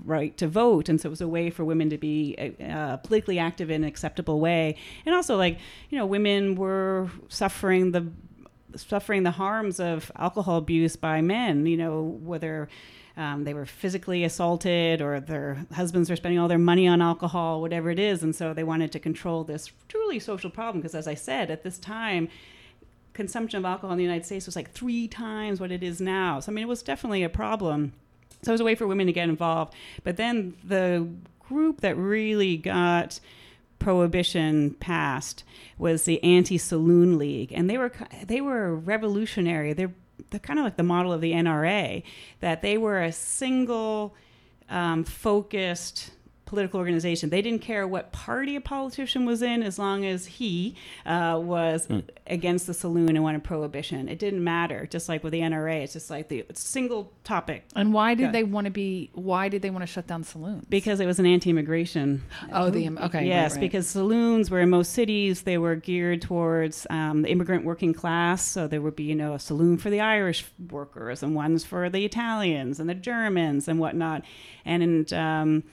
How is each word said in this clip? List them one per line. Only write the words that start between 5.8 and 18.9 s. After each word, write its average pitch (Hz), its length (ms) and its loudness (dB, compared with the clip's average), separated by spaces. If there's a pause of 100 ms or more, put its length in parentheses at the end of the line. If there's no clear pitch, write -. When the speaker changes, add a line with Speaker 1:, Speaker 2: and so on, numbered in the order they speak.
Speaker 1:
you 294 80 -6
know, 233 80 -2
women 202 500 2
were 190 540 0 (200)
suffering 185 640 2
the, 170 140 0 (680)
suffering 202 460 -2
the 175 100 2
harms 196 480 -2
of 165 360 -4
alcohol 175 420 0
abuse 165 380 2
by 156 260 0
men, 180 420 2
you 165 140 2
know, 160 440 -4
whether, 156 460 -6 (480)
um, 147 260 -6
they 143 100 -4
were 143 140 -8
physically 185 560 -4
assaulted 170 800 2
or 143 160 -2
their 143 540 -6
husbands 170 360 0
were 175 60 -2
spending 175 240 0
all 170 80 4
their 170 100 4
money 175 300 8
on 175 160 6
alcohol, 170 580 0
whatever 165 300 -2
it 170 80 -2
is. 196 240 0
And 156 100 0
so 160 220 -4
they 160 80 -4
wanted 160 300 0